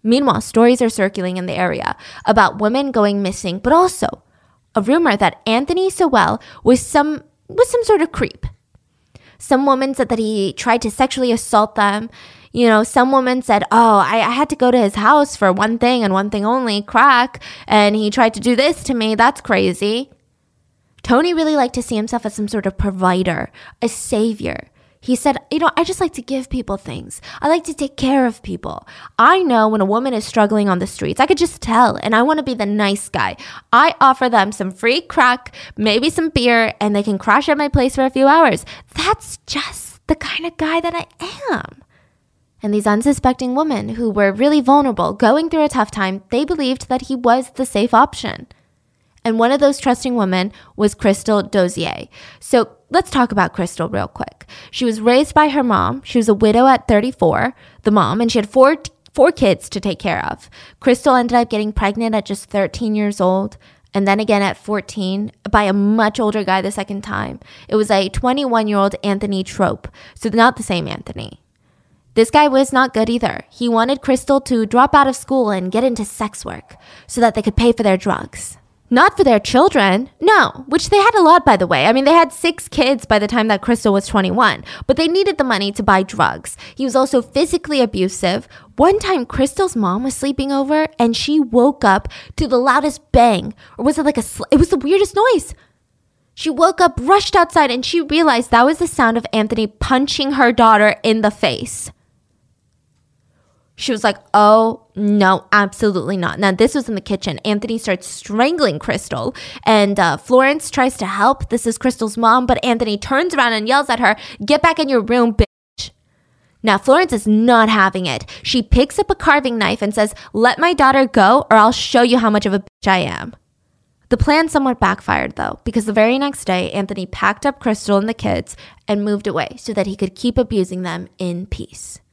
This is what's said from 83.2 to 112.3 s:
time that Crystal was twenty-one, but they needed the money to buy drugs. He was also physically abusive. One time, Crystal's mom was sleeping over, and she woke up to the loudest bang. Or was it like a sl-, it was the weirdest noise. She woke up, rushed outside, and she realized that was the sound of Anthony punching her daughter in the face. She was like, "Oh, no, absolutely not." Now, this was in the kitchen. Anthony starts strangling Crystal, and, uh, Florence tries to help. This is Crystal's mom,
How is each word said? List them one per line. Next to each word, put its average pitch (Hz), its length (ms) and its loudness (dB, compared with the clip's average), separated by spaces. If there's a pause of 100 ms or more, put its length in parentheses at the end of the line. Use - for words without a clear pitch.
time 220 220 -2
that 196 120 0
Crystal 233 300 0
was 196 160 0
twenty-one, 196 560 0 (240)
but 262 80 2
they 320 140 0
needed 381 280 0
the 285 60 0
money 202 300 -2
to 214 100 -6
buy 190 200 4
drugs. 113 520 -4 (180)
He 269 120 -6
was 240 100 -4
also 262 260 2
physically 302 600 -2
abusive. 190 640 -2 (300)
One 370 200 4
time, 339 280 -2
Crystal's 277 500 -2
mom 202 260 -2
was 262 140 -6
sleeping 277 380 -4
over, 294 340 0 (100)
and 233 200 2
she 302 240 0
woke 247 420 2
up 196 240 2 (300)
to 294 100 -2
the 240 120 2
loudest 269 520 -2
bang. 226 420 2 (240)
Or 220 60 -8
was 294 140 0
it 302 80 -2
like 294 120 0
a 226 40 -4
sl-, - 300 -10
it 302 60 6
was 330 120 4
the 349 80 0
weirdest 381 400 0
noise. 440 360 0 (800)
She - 160 -8
woke 320 300 0
up, 359 220 2
rushed 392 340 2
outside, 339 360 2
and 247 120 -4
she 339 160 -2
realized 294 520 0
that 240 140 6
was 311 120 0
the 349 100 -2
sound 226 300 0
of 226 160 -6
Anthony 220 340 -2
punching 269 640 -2
her 254 200 4
daughter 214 500 4
in 226 160 2
the 214 120 2
face. - 600 -6 (1900)
She - 140 -6
was 220 140 -4
like, 208 100 2 (180)
"Oh, 220 500 6 (120)
no, 202 560 2
absolutely 196 640 0
not." 170 240 -4
Now, 196 140 2
this 220 220 2
was 269 120 -2
in 220 80 -6
the 185 60 -6
kitchen. 190 380 -6
Anthony 214 380 -4
starts 190 300 -4
strangling 240 720 -2
Crystal, - 560 -6 (300)
and, 202 340 2
uh, 165 160 2
Florence 269 540 0
tries 262 260 0
to 208 100 -8
help. 202 440 -2
This 233 180 -4
is 226 100 -4
Crystal's 226 400 -4
mom, 233 280 4